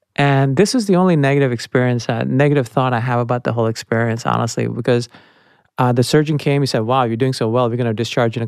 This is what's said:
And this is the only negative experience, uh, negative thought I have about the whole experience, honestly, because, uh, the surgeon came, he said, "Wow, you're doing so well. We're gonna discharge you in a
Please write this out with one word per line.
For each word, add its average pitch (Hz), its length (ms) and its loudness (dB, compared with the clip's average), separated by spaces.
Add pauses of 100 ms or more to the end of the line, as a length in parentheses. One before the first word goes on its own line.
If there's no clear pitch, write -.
(140)
And 135 420 2
this 208 200 2
is 214 100 -2
the 196 80 2
only 180 220 4
negative 139 340 2
experience, 123 580 -2
uh, 117 160 -2
negative 139 440 2
thought 131 240 0
I 113 80 0
have 120 180 -2
about 123 240 -2
the - 100 -2
whole 113 140 0
experience, 113 600 -2
honestly, 117 420 -2
because, 120 400 -2 (680)
uh, 123 120 2
the 123 140 2
surgeon 151 340 2
came, 143 240 0
he 135 40 0
said, 120 160 -2
"Wow, 127 200 0
you're 113 140 -2
doing 131 160 0
so 117 160 -2
well. 120 200 2
We're 117 100 -4
gonna 117 160 0
discharge 120 420 -2
you 113 40 -4
in 117 40 -4
a - 40 -6